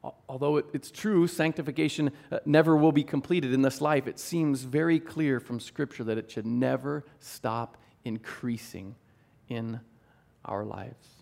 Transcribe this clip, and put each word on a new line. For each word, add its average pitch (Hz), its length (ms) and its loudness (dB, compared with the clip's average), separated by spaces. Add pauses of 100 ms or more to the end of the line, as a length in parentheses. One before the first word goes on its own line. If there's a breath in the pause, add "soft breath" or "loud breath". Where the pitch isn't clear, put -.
Al-, - 140 -14 (100)
although 143 300 0
it, 143 160 -2
it's 135 160 -8
true, 185 380 2
sanctification, 156 840 -2 (200 loud breath)
uh, - 140 -4
never 156 300 6
will 151 180 8
be 143 100 6
completed 143 500 0
in 131 80 4
this 135 180 2
life, 151 280 2
it - 120 -10
seems 147 440 0
very 156 360 2
clear 156 400 0
from 123 200 -6
Scripture - 460 -6
that 110 120 0
it - 140 -8
should 110 140 -8
never 131 600 0 (140 loud breath)
stop - 580 -6 (260 soft breath)
increasing 110 920 -8 (540 soft breath)
in 113 300 -6 (640 soft breath)
our 101 220 -6
lives. - 420 -12 (140)